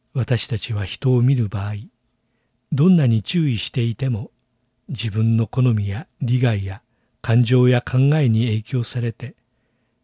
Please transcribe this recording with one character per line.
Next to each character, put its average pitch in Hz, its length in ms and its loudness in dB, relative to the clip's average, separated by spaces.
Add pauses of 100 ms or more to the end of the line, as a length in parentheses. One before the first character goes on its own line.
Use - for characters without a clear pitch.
(120)
私 120 360 -2
た 113 100 -4
ち - 160 -8
は 101 100 -4
人 127 300 -2
を 120 80 2
見 131 120 2
る 117 140 -2
場 98 200 -6
合、 107 60 -8 (960)
ど 143 160 2
ん 185 80 6
な 151 100 4
に 113 160 2
注 160 260 -2
意 120 80 -2
し - 140 -8
て 127 120 -4
い 117 140 -4
て 131 140 -4
も、 113 200 -6 (580)
自 113 220 -6
分 110 260 2
の 113 100 0
好 - 160 -2
み 110 260 2
や 98 180 -6 (140)
利 123 200 0
害 110 240 0
や 95 180 -10 (400)
感 117 200 4
情 123 260 4
や 123 120 4
考 - 180 -2 (200)
え 143 100 2
に 113 180 2
影 107 160 -2
響 120 220 -4
さ - 160 -6
れ 117 120 -4
て、 - 220 -14 (680)